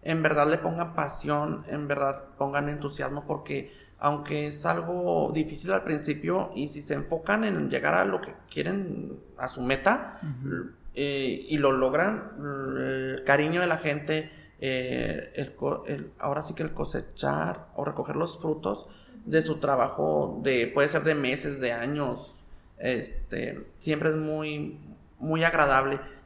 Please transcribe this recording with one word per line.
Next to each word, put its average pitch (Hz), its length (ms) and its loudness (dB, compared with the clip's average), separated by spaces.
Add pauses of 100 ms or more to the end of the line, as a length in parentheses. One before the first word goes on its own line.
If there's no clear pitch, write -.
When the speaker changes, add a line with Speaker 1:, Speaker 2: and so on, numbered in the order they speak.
Speaker 1:
en 160 220 0
verdad 151 260 6
le 165 80 6
pongan 165 380 -2
pasión, 147 720 0
en 147 200 -4
verdad 139 360 0 (160)
pongan 143 300 0
entusiasmo, 143 580 -4
porque 143 440 -4 (280)
aunque 147 480 0
es 147 180 -4
algo 170 680 2
difícil 156 380 -2
al 190 120 4
principio, 160 720 0
y 139 120 -2
si 147 140 -10
se 143 140 -4
enfocan 165 480 0
en 165 260 0
llegar 147 240 2
a 185 120 6
lo 190 160 0
que - 120 -10 (160)
quieren, 180 720 -4 (180)
a 127 120 -4
su - 120 -8
meta, 135 600 2
Speaker 2:
Ujú. 127 500 -6 (220)
Speaker 1:
eh, 135 560 -2
y 151 80 2
lo 139 140 6
logran, 147 600 2 (460)
el 131 480 -2
cariño 151 360 6
de 180 60 4
la 160 100 2
gente, 156 520 0 (300)
eh, 127 760 -2
el 139 200 -4
co-, - 320 -2
el, - 320 -6
ahora 139 220 -2
sí 160 120 -6
que 160 100 -4
el 156 100 -4
cosechar - 1000 -2
o - 80 -2
recoger 143 320 -4
los 165 240 -2
frutos 160 480 -2 (380)
de 156 160 4
su 156 180 0
trabajo, 147 840 2
de, 123 240 4
puede 143 220 4
ser 147 140 2
de 156 120 4
meses, 139 460 0
de 120 120 2
años, 127 680 -4 (380)
este, - 880 -2 (120)
siempre 156 320 2
es 156 60 4
muy, 151 640 -4 (400)
muy 160 260 2
agradable 139 540 4 (260)